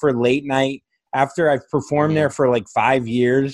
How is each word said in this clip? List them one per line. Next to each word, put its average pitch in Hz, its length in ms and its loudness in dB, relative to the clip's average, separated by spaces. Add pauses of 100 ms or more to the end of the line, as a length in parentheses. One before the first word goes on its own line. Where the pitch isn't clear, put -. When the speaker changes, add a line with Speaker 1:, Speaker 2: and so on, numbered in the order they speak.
Speaker 1:
for 147 100 2
late 123 320 0
night 135 400 -2 (300)
after 139 360 0
I've 135 200 -2
performed 147 440 0
Speaker 2:
Mm. - 20 0
Speaker 1:
there 151 140 2
for, 131 200 0
like, 120 240 0
five 123 340 0
years, 123 460 0